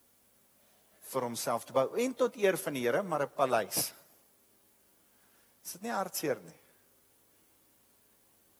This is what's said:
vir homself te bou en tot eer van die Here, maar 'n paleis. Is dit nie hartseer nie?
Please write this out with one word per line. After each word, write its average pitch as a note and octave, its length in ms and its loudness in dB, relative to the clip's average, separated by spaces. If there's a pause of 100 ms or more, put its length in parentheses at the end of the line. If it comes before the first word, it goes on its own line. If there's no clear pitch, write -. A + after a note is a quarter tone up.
(1120)
vir C3 100 0
homself A#2 440 -2
te - 80 -18
bou C3 220 2
en B3 180 0
tot A#3+ 220 0
eer G3 220 4
van D3+ 160 -4
die B2+ 140 -2
Here, D3+ 160 4
maar D#3 200 0
'n - 120 -6
paleis. A#2+ 580 2 (1700)
Is - 100 -12
dit F3 80 -16
nie A#3 100 -6
hartseer F3 480 -2
nie? E2+ 200 -20 (2000)